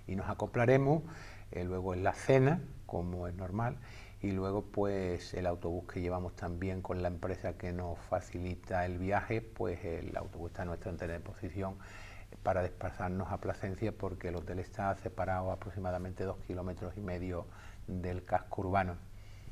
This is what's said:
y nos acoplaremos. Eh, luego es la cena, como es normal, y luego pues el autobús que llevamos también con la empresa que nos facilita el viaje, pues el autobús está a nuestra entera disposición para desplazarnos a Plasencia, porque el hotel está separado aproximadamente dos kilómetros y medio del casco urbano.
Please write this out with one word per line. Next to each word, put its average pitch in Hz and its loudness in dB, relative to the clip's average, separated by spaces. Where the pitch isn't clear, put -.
y 92 -2
nos 95 -2
acoplaremos. 131 6
Eh, 90 -2
luego 92 0
es 90 0
la 95 6
cena, 135 8
como 87 0
es 87 -4
normal, 98 0
y 101 2
luego 95 2
pues 95 2
el 92 0
autobús 87 0
que - -4
llevamos 90 0
también 92 -2
con 90 0
la 87 4
empresa 90 -2
que 90 -4
nos 87 -2
facilita 90 0
el 90 -2
viaje, 98 2
pues 98 -2
el 85 -4
autobús 85 -6
está 92 -4
a - -2
nuestra 85 -4
entera 85 -2
disposición 95 -4
para 92 4
desplazarnos 92 -2
a 95 -2
Plasencia, 98 -2
porque 92 -2
el 87 0
hotel 87 -2
está 98 0
separado 92 0
aproximadamente 92 -2
dos 95 0
kilómetros 90 -4
y 104 -4
medio 90 -2
del 90 -2
casco - 2
urbano. 92 4